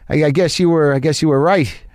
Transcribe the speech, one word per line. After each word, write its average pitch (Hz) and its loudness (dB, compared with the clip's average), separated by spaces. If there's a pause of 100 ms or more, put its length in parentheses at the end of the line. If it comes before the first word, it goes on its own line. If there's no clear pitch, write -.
I, 151 0
I 147 2
guess 165 0
you 175 2
were, 151 2
I 135 -2
guess 147 -2
you 160 0
were 139 2
right. 165 0 (200)